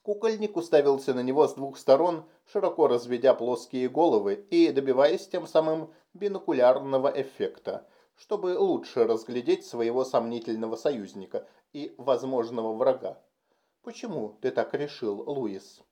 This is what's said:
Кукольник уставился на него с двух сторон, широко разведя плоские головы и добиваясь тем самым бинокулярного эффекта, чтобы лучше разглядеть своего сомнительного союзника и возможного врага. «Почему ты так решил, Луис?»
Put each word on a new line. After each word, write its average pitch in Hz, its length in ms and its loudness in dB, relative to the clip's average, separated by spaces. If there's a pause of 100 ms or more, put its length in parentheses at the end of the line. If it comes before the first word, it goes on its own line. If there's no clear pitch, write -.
Кукольник 214 560 -4
уставился 143 560 2
на 123 80 -2
него 135 260 0
с 135 60 -2
двух 135 240 -10
сторон, 156 480 2 (220)
широко 180 420 0
разведя 123 460 4
плоские 123 560 -4
головы 117 580 2
и 165 240 6
добиваясь 135 560 2
тем 175 180 -6
самым 160 460 0 (220)
бинокулярного 135 1000 2
эффекта, - 720 -6 (280)
чтобы 180 420 -4
лучше 143 480 2
разглядеть 123 600 -2
своего 120 380 -2
сомнительного 113 720 -4
союзника 107 680 -6 (280)
и 147 240 -12
возможного 123 760 -2
врага. 127 500 -2 (600)
«Почему 117 580 -10
ты 127 100 -2
так 123 220 -2
решил, 120 560 -4
Луис?» 113 640 -8